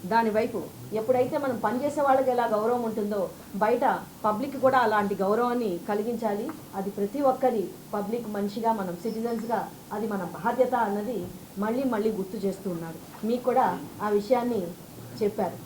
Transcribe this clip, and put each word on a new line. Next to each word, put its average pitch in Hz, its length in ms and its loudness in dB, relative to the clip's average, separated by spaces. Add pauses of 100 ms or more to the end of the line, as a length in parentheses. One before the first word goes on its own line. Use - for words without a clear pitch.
దానివైపు 220 560 2 (300)
ఎప్పుడైతే 254 460 2
మనం 269 180 0
పనిచేసే 254 440 0
వాళ్ళకి 262 300 6
ఎలా 240 160 4
గౌరవం 226 360 2
ఉంటుందో, 208 480 0 (260)
బయట 214 440 4 (240)
పబ్లిక్ 226 360 0
కూడా 254 180 6
అలాంటి 208 360 4
గౌరవాన్ని 214 760 2
కలిగించాలి. 214 600 -2 (260)
అది 196 160 -2
ప్రతి 202 300 -2
ఒక్కరి, 254 480 4 (260)
పబ్లిక్ 214 340 -4
మనిషిగా 208 440 0
మనం 185 300 -2
సిటిజన్స్‌గా 226 680 -2 (220)
అది 214 140 -2
మన 196 180 -2
బాధ్యత 240 500 2
అన్నది 208 520 0 (320)
మళ్ళీ 233 260 0
మళ్ళీ 226 260 2
గుర్తు 190 260 -4
చేస్తూ 190 340 -2
ఉన్నారు. 165 560 -8
మీకు 240 180 0
కూడా 240 340 4 (240)
ఆ 208 60 0
విషయాన్ని 214 580 2 (560)
చెప్పారు. 202 440 0